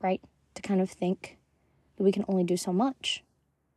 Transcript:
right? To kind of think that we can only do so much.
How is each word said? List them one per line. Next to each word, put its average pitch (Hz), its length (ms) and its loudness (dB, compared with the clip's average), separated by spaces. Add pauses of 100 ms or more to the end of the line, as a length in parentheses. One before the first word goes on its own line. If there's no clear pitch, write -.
right? 190 200 -2 (340)
To - 80 -14
kind 196 180 0
of 185 100 0
think - 480 -4 (580)
that 196 80 -2
we 196 80 6
can 202 160 -2
only 185 160 2
do 175 120 2
so 180 160 -4
much. 254 520 -2 (520)